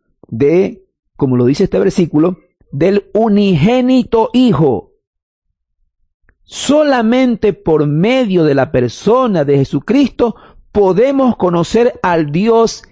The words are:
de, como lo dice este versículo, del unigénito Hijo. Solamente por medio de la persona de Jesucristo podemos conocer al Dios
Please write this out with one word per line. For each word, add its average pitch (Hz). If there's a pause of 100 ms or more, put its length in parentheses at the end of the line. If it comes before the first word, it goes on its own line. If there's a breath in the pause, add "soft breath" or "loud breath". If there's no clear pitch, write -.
(280)
de, 160 (280)
como 127
lo 123
dice 143
este 185
versículo, 185 (320)
del 190
unigénito 220
Hijo. 165 (1500)
Solamente 254
por 156
medio 185
de 143
la 131
persona 190
de 139
Jesucristo 220 (360 loud breath)
podemos 233
conocer 180
al 170
Dios 220